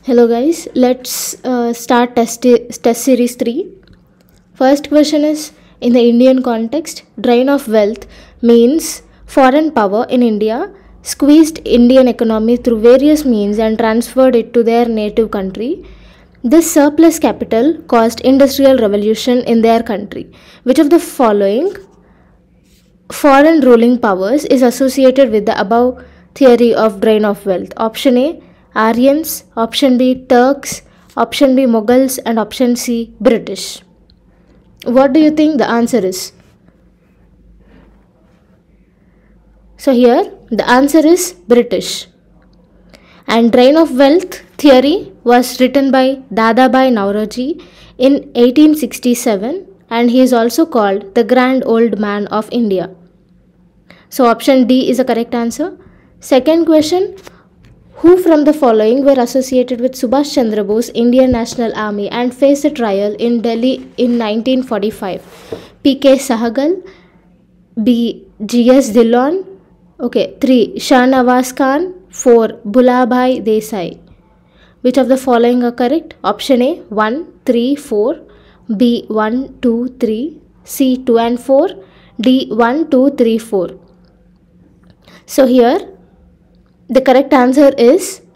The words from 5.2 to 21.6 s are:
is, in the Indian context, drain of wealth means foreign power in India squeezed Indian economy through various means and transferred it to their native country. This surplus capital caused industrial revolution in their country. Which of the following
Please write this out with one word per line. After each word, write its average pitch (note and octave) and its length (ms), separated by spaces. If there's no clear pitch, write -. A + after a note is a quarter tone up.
is, D4+ 280
in B3 120
the B3 60
Indian B3+ 340
context, A#3+ 580
drain A#3+ 300
of C#4+ 180
wealth G#3+ 380
means A#3+ 600
foreign C#4+ 460
power G#3+ 360
in B3 140
India A3+ 500
squeezed D4+ 640
Indian B3 420
economy A3+ 480
through A#3+ 260
various C#4 440
means G#3 320
and A3 220
transferred A#3+ 560
it A#3 180
to A#3+ 80
their A#3 240
native G#3+ 460
country. G#3 520
This D#4+ 280
surplus D#4 460
capital A#3+ 680
caused A#3 340
industrial C4+ 560
revolution G#3+ 640
in A#3 240
their A3+ 180
country. G#3 500
Which B3 160
of D4 140
the E4+ 80
following A3+ 760